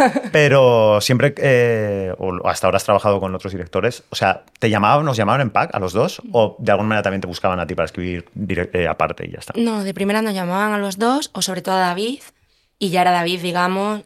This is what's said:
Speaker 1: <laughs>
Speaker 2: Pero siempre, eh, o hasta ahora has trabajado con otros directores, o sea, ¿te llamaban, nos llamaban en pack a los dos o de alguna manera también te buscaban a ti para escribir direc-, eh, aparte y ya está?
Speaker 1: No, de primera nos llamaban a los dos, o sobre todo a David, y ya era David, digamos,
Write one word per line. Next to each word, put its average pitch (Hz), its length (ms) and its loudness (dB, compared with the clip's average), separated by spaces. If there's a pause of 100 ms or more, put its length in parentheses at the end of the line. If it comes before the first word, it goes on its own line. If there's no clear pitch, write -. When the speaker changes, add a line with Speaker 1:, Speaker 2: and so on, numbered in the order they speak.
(120)
Speaker 1:
<laughs> 196 200 -6
Speaker 2:
Pero 123 680 6
siempre, 135 380 2
eh, 110 800 2
o 92 280 -4
hasta 92 220 0
ahora 92 80 4
has - 80 -2
trabajado 101 340 2
con 92 160 -4
otros 87 180 -10
directores, 92 580 -4
o - 60 -12
sea, 95 280 0 (140)
¿te 113 120 0
llamaban, 107 340 4
nos 131 120 -2
llamaban 110 240 2
en 120 100 -2
pack 160 240 0
a - 60 -4
los 92 120 -4
dos 127 300 -2 (100)
o 110 280 2
de 107 100 0
alguna 104 200 2
manera 104 120 0
también 98 180 -2
te 92 60 -6
buscaban 90 340 -2
a 82 60 -4
ti 87 80 -6
para 82 120 -2
escribir 90 400 -8 (100)
direc-, 90 380 -4
eh, 87 140 0
aparte 78 380 -4
y - 60 -14
ya - 60 -14
está? - 180 -14
Speaker 1:
No, 220 280 -2
de 190 100 -6
primera 202 280 -2
nos 214 120 -2
llamaban 190 380 -2
a 208 60 -2
los 196 200 -6
dos, 262 360 0
o 185 80 -8
sobre 180 200 -4
todo 190 120 -2
a 185 60 2
David, 196 400 -2 (580)
y 196 120 -2
ya 180 120 4
era 180 80 4
David, 175 320 0
digamos, 185 640 -2